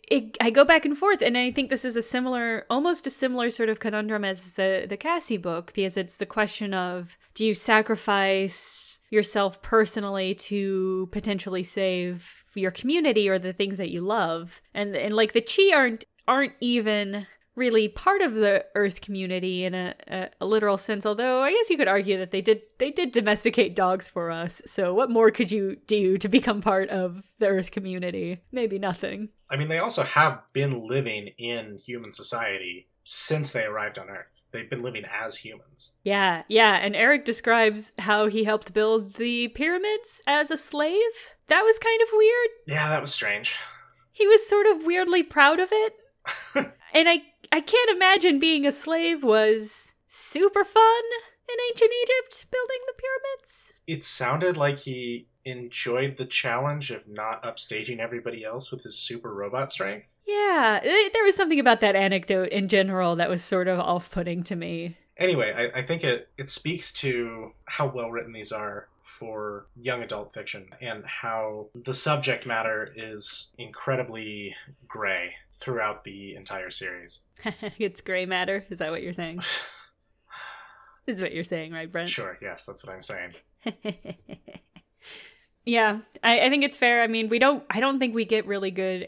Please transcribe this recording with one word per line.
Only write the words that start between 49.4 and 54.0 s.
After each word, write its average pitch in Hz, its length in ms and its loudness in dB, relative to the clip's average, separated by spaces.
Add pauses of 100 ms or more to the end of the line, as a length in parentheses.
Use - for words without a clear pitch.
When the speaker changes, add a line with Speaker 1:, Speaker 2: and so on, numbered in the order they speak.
Speaker 1:
super 392 560 2
fun 453 400 6 (460)
in 480 60 -4 (140)
ancient 466 220 4 (120)
Egypt, 508 460 -2
building 508 280 -4 (100)
the 508 60 -8
pyramids. - 760 -8 (140)
Speaker 2:
It 160 200 -6